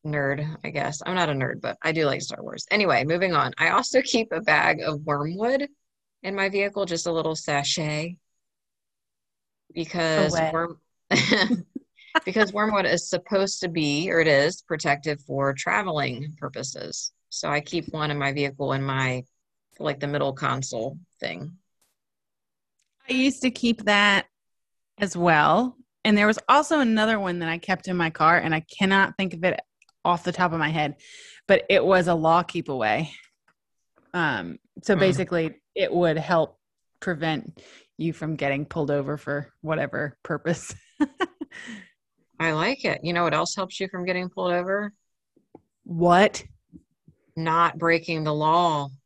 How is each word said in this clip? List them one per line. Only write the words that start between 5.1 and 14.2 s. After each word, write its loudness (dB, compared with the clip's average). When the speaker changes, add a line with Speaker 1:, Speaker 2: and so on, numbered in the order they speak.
Speaker 1:
in -6
my 0
vehicle, -2
just -4
a -2
little -2
sachet. -4
Because 0
Speaker 2:
Away. 0
Speaker 1:
worm-, -4
<laughs> 2
because 2
wormwood 0
is 0
supposed -2
to -4
be, -2
or 2
it 4